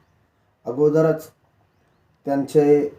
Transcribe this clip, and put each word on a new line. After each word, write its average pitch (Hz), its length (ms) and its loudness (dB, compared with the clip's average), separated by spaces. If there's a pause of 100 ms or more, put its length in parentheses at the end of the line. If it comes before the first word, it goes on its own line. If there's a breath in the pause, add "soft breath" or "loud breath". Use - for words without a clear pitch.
(640)
अगोदरच 151 640 0 (960)
त्यांचे 143 720 0